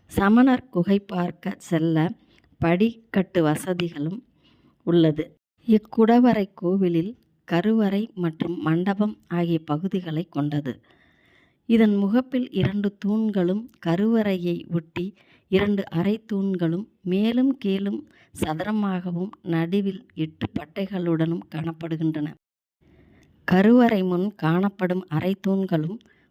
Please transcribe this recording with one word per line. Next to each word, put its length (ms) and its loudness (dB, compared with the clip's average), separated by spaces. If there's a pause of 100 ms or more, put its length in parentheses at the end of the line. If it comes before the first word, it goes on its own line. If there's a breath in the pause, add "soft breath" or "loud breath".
(120)
சமணர் 580 4
குகை 300 2
பார்க்க 580 -6
செல்ல 400 0 (640 soft breath)
படிக்கட்டு 800 0
வசதிகளும் 760 -2 (680 soft breath)
உள்ளது. 380 4 (420)
இக்குடவரை 840 4
கோவிலில் 580 0 (360)
கருவறை 540 0 (140)
மற்றும் 460 -4
மண்டபம் 520 0 (140)
ஆகிய 320 0
பகுதிகளை 720 -4
கொண்டது. 440 -4 (960 soft breath)
இதன் 260 4
முகப்பில் 560 0
இரண்டு 460 0
தூண்களும் 640 -2 (160)
கருவறையை 760 0 (160)
ஒட்டி 340 -6 (460 soft breath)
இரண்டு 380 0
அரை 240 0 (120)
தூண்களும் 600 -2 (160)
மேலும் 560 0
கீழும் 420 -4 (360 soft breath)
சதுரமாகவும் 960 -4 (100)
நடுவில் 600 -2 (120)
எட்டு 380 -8
பட்டைகளுடனும் 960 -4
காணப்படுகின்றன. 800 -4 (1200 soft breath)
கருவறை 560 6
முன் 320 0
காணப்படும் 720 0
அரை 340 -2
தூண்களும் 560 -2 (340 soft breath)